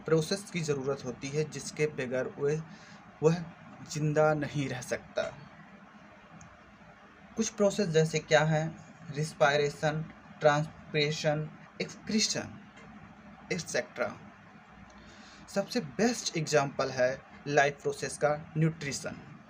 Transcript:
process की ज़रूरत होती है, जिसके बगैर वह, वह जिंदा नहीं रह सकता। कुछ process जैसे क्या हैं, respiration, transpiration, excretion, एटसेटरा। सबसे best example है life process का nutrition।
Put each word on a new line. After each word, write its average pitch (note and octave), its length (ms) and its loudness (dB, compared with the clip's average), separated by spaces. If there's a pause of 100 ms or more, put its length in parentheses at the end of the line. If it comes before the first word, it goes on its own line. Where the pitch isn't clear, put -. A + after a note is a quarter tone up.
process D#3+ 460 0
की F3 100 -4
ज़रूरत C#3 440 -2
होती B2+ 240 -8
है, D3 220 -2
जिसके C#3+ 360 -2
बगैर B2+ 520 -4
वह, D3+ 240 0 (600)
वह E3 220 4 (460)
जिंदा D3+ 440 4
नहीं C#3+ 340 -2
रह B2+ 120 -6
सकता। - 420 -4 (2250)
कुछ A3+ 120 0
process G3+ 400 2
जैसे D#3+ 300 4
क्या D3+ 220 6
हैं, D#3 360 2 (300)
respiration, D3 960 2 (380)
transpiration, D3+ 1120 2 (320)
excretion, - 800 -2 (920)
एटसेटरा। B2 640 -4 (1400)
सबसे G3 260 -2
best G3 560 0
example C#3+ 540 2
है B2+ 320 0 (240)
life C#3+ 360 2
process C#3+ 360 -4
का D3+ 380 0
nutrition। C#3+ 840 -2 (120)